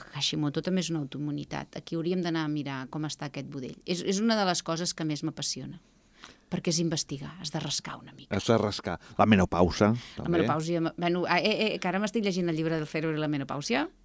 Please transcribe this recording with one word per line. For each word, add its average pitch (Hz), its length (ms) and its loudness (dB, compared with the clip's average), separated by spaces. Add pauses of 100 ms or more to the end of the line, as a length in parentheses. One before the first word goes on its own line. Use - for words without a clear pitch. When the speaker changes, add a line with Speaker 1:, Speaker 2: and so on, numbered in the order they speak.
(160)
Speaker 1:
Hashimoto 151 500 0
també 185 160 2
és 156 80 -2
una 160 140 0
autoimmunitat. 143 760 -6
Aquí - 160 -10
hauríem 175 300 0
d'anar 165 220 0
a 151 40 -2
mirar 139 400 -4
com 156 160 -4
està 151 220 -6
aquest 139 200 -8
budell. 135 280 -10 (100)
És, 180 160 -2
és 190 180 0
una 226 160 4
de 208 80 2
les 180 200 2
coses 170 340 -2
que 160 80 -2
més 151 180 -2
m'apassiona, 143 540 -6 (720)
perquè 180 240 -2
és 160 80 2
investigar, 151 480 -2 (100)
has 165 140 -8
de 160 80 -2
rascar - 400 -4
una - 100 -18
mica. - 240 -10
Speaker 2:
Has 98 140 0
de 117 80 8
rascar. 101 380 0 (240)
La 101 100 8
menopausa, 92 600 6 (260)
Speaker 1:
La - 60 -6
Speaker 2:
també. - 160 0
Speaker 1:
menopausia, 160 420 0 (160)
bueno, 175 300 0
eh, 175 180 2
eh, 214 80 2 (220)
eh, - 40 -4
que - 80 -2
ara 180 140 0
m'estic 214 240 0
llegint 180 240 0
el 160 80 0
llibre 160 180 0
del 151 140 -2
Ferro 160 240 -2
i 151 80 -2
la 156 80 0
menopausia. 147 560 -2 (200)